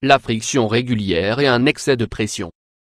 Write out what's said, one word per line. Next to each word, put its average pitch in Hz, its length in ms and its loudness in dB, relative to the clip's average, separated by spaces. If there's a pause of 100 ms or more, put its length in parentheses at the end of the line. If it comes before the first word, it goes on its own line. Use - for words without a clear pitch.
la 135 160 6
friction 113 480 -2
régulière 107 720 -2
et 143 80 2
un 123 180 2
excès 143 320 0
de 113 80 -2
pression. 104 460 -6 (300)